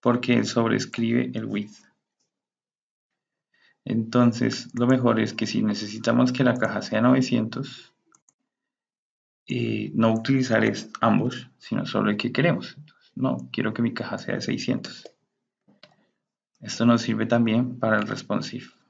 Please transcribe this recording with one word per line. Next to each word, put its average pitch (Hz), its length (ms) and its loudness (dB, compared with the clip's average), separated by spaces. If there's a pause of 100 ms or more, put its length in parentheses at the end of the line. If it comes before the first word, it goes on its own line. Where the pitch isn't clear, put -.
Porque 123 340 2
él 110 120 4
sobreescribe 117 880 0
el 113 100 -4
width. 104 340 -6 (2000)
Entonces, 117 880 0
lo 120 140 2
mejor 123 320 4
es 107 120 0
que - 140 -4
si - 160 -2
necesitamos 110 720 0
que 127 100 0
la 123 140 4
caja 104 260 -2
sea 107 180 -2
novecientos, 123 920 0 (1500)
eh, 110 480 -4
no 113 180 4
utilizar 113 520 2
es-, 110 260 -2 (100)
ambos, 113 480 2 (100)
sino - 280 -4
solo 104 240 0
el 104 60 0
que 117 160 -4
queremos. - 440 0
Entonces, - 380 -20
no, 127 380 -4
quiero - 220 -2
que 120 80 -2
mi 117 120 0
caja - 240 -6
sea - 160 -6
de - 60 -4
seiscientos. - 680 -4 (1500)
Esto 107 240 -4
nos 117 180 6
sirve 110 240 -2
también 117 520 0
para 110 200 2
el 107 100 -4
responsive - 580 -6 (240)